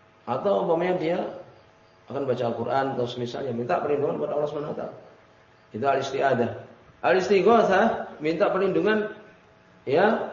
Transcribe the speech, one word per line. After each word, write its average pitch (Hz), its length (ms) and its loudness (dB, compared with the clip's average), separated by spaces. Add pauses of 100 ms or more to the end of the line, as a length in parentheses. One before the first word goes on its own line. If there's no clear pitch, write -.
(260)
Atau 180 400 0
umpamanya 175 320 0
dia 165 200 0 (920)
akan 135 160 -4
baca 123 160 0
Al-Qur'an 120 440 0 (120)
atau 123 80 0
semisalnya, 123 480 -6
minta 123 240 -2
perlindungan 147 400 0
kepada 147 160 -4
Allah 147 160 -2
Subhanahu 151 240 -8
wa - 80 -8
taala. - 140 -10 (840)
Itu 120 80 -4
al-isti'adzah. 135 680 0 (540)
Al-istighatsah, 190 1120 4
minta 165 320 0
perlindungan, 190 640 0 (720)
ya, 190 480 2